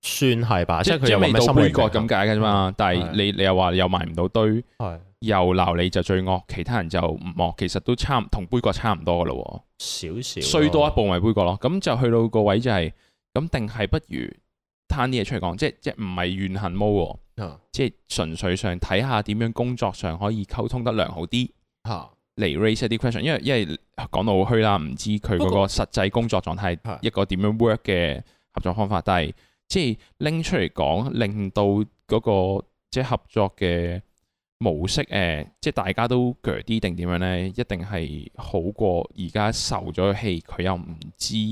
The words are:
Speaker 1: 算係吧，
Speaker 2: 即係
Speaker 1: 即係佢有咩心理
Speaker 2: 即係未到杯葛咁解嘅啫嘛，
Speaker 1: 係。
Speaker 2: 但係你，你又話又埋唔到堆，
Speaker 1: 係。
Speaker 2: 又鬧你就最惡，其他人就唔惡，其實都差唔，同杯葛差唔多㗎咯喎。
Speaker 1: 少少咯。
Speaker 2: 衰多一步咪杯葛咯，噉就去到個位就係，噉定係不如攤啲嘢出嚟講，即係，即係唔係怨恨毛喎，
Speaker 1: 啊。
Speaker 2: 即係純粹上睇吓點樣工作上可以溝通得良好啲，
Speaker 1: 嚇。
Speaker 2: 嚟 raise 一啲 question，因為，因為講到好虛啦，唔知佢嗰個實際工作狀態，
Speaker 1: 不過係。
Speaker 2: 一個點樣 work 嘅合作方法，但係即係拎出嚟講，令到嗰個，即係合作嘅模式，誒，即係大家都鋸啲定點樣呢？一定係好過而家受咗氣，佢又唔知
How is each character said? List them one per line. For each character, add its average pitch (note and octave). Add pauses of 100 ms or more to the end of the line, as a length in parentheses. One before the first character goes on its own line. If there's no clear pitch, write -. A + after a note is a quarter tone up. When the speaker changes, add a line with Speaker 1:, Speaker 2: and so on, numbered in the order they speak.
Speaker 1:
算 - (120)
係 G2+
吧， E2
Speaker 2:
即 -
係 D#3+
Speaker 1:
即 B2+
係 -
佢 A2+
有 G#2
咩 F#2
心 A2+
理 -
Speaker 2:
即 A#2
係 C3+
未 -
到 -
杯 C#3+ (200)
葛 A2
咁 A2
解 A#2+ (120)
嘅 G#2+
啫 -
嘛， G2+
Speaker 1:
係。 -
Speaker 2:
但 F#2
係 F2
你， G2+
你 F#2+
又 F#2+
話 F#2
又 F#2
埋 F#2
唔 D#2+
到 F2
堆， A2 (140)
Speaker 1:
係。 F2 (220)
Speaker 2:
又 G#2+ (180)
鬧 F2+
你 F2+
就 F2+
最 F#2
惡， F#2
其 -
他 A#2+
人 E2
就 F2
唔 E2 (180)
惡， E2+
其 F#2
實 F#2+
都 B2
差 C3
唔， A2+
同 G2+
杯 B2
葛 A2
差 G#2+
唔 D#2+
多 F2
㗎 -
咯 B1+ (140)
喎。 -
Speaker 1:
少 A#2+
少 -
咯。 - (160)
Speaker 2:
衰 D3+
多 D3+
一 D3+
步 A2+
咪 F2+
杯 G#2+
葛 G2+
咯， F2+
噉 E3+
就 D3
去 B2+
到 A#2
個 A2
位 G#2
就 A#2+
係， F2 (440)
噉 D#3+
定 A2+
係 A2
不 D#3+
如 - (720)
攤 C3
啲 B2+
嘢 -
出 B2
嚟 G2+
講， F2
即 D3+
係， -
即 -
係 - (100)
唔 G2
係 F2+
怨 F#2+
恨 F#2+
毛 G#2
喎， G2+ (260)
Speaker 1:
啊。 D#2 (120)
Speaker 2:
即 -
係 - (140)
純 E2
粹 F2+
上 F2+
睇 G2
吓 B2
點 G#2+
樣 A#2
工 B2
作 G2+
上 E2
可 G2+
以 A2
溝 A2+
通 B2
得 A#2
良 G#2+
好 E2+
啲， A#2+ (380)
Speaker 1:
嚇。 E2 (280)
Speaker 2:
嚟 E2
raise A2
一 G#2+
啲 A2+
question， A2+
因 C#3
為， C3
因 C3+
為 A2 (440)
講 G2
到 G2
好 A#2+
虛 A2
啦， G#2
唔 D2
知 -
佢 G#2
嗰 F#2
個 G2
實 -
際 G2
工 A#2
作 G#2
狀 F2+
態， F#2
Speaker 1:
不 A#2
過 -
係。 -
Speaker 2:
一 A2+
個 G2
點 F#2
樣 G#2
work A2+
嘅 F2 (320)
合 -
作 F2+
方 G2+
法， G2
但 F2+
係 - (340)
即 D3
係 - (200)
拎 D#3
出 E3+
嚟 F#2
講， E2+
令 G#2
到 G#2 (440)
嗰 A2 (400)
個， - (240)
即 B2+
係 -
合 B2 (100)
作 G2
嘅 F2 (580)
模 F2
式， -
誒， E2+ (120)
即 -
係 -
大 F#2+
家 A#2
都 B2
鋸 D2+
啲 A2+
定 F#2
點 F2
樣 F2
呢？ F#2
一 F#2 (120)
定 F2+
係 E2 (100)
好 -
過 F#2
而 F2+
家 G#2+
受 - (140)
咗 G2
氣， G2
佢 -
又 F#2
唔 F2 (320)
知 - (160)